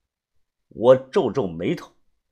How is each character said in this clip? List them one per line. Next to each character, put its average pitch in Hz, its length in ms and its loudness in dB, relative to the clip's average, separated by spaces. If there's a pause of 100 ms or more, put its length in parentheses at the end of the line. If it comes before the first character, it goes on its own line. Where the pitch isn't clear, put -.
(680)
我 127 260 4
皱 131 360 -2
皱 107 160 -4
眉 87 280 -6
头 - 180 -20 (380)